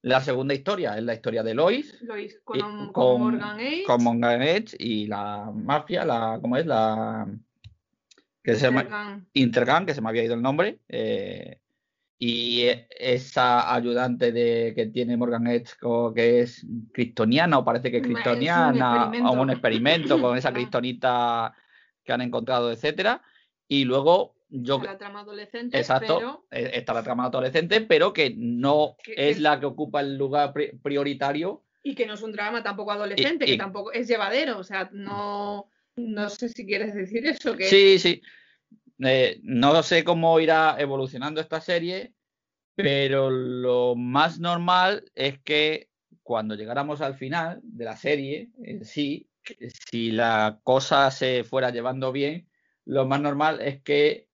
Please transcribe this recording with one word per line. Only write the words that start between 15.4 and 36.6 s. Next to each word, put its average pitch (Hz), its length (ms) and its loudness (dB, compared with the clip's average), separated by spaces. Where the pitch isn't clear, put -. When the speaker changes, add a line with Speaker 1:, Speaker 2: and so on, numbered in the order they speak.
Speaker 1:
Edge, 120 320 -2
co-, 117 340 0
que 117 260 6
es 120 240 -4
kryptoniana, 123 680 2
o 123 60 2
parece 123 260 0
que 123 60 -2
es 120 80 0
Speaker 2:
Es 123 40 -2
un 120 60 0
Speaker 1:
kryptoniana, 127 840 2
Speaker 2:
experimento. 120 260 0
Speaker 1:
o 127 100 2
un 135 80 2
experimento 135 680 2
con 123 180 2
esa 135 100 0
Speaker 2:
<laughs> - 20 2
Ah. - 20 -8
Speaker 1:
kryptonita 123 1000 -2
que - 80 -4
han 120 80 -2
encontrado, 120 500 -2
etcétera. 156 520 -2
Y 139 200 2
luego 139 480 4
yo 135 280 -2
Speaker 2:
Está 131 120 -4
Speaker 1:
cre-, 196 40 -10
Speaker 2:
la 196 60 -16
trama 202 220 -16
adolescente, 208 580 -8
Speaker 1:
exacto, 156 400 2
Speaker 2:
pero 254 320 -8
Speaker 1:
eh, 117 240 -4
está 117 200 -4
la 117 80 -2
trama 123 240 -4
adolescente, 160 540 0
pero 180 320 4
que 135 240 0
no 131 680 2
Speaker 2:
que - 100 -16
Speaker 1:
es 143 240 2
Speaker 2:
es 143 40 -6
Speaker 1:
la 147 200 4
que 143 60 -4
ocupa 143 340 -4
el 139 160 -4
lugar 139 360 0
pri-, 147 200 -4
prioritario. 143 800 -4
Speaker 2:
Y 277 120 -6
que 233 120 -2
no 214 80 -10
es 208 80 -12
un 220 100 -10
drama 214 300 -6
tampoco 208 300 -6
adolescente, 208 520 -2
Speaker 1:
Y, - 40 0
Speaker 2:
que 131 60 4
Speaker 1:
y - 40 -2
Speaker 2:
tampoco 202 340 -8
es 233 160 -6
llevadero, 226 500 -2
o 180 60 -10
sea, 190 280 -6
no, 202 800 -8
no 214 340 -4
sé 233 180 -6
si 233 180 -10